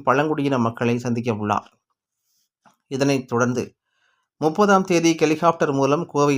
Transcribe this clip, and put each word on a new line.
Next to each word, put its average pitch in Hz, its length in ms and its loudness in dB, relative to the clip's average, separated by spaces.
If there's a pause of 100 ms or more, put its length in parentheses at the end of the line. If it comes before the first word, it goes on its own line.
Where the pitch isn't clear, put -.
பழங்குடியின 139 540 0
மக்களை 117 400 -2
சந்திக்க 120 360 -4
உள்ளார். 104 320 -4 (1300)
இதனைத் 139 360 0
தொடர்ந்து 123 360 -2 (800)
முப்பதாம் 190 480 4
தேதி 165 240 2
ஹெலிகாப்டர் 160 600 0
மூலம் 139 320 0
கோவை 143 320 0